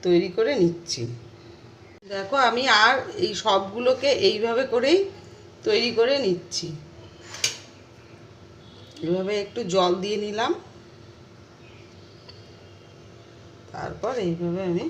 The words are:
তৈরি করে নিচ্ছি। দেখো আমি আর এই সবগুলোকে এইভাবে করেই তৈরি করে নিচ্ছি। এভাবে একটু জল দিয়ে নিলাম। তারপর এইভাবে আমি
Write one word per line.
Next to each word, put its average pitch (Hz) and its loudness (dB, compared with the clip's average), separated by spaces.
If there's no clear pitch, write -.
তৈরি 180 2
করে 226 2
নিচ্ছি। 170 0
দেখো 196 -6
আমি 240 -2
আর 247 6
এই 180 0
সবগুলোকে 220 0
এইভাবে 233 0
করেই 269 4
তৈরি 240 2
করে 247 4
নিচ্ছি। 175 -2
এভাবে 185 -2
একটু 202 -10
জল 180 4
দিয়ে 208 -2
নিলাম। 208 -4
তারপর - -8
এইভাবে 170 -2
আমি 190 0